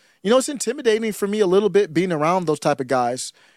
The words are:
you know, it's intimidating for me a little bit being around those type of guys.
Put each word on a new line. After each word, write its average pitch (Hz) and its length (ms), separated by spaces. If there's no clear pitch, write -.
you 190 80
know, 254 80
it's 262 100
intimidating 226 640
for 202 160
me 214 120
a 202 60
little 196 220
bit 185 240
being 175 200
around 165 340
those 151 140
type 147 200
of 131 60
guys. 123 460